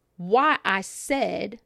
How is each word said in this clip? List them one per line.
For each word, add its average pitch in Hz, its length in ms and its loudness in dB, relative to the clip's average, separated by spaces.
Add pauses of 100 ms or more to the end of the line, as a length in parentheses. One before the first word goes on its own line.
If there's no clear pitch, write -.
(160)
why 247 480 2
I 190 180 0
said 208 840 -4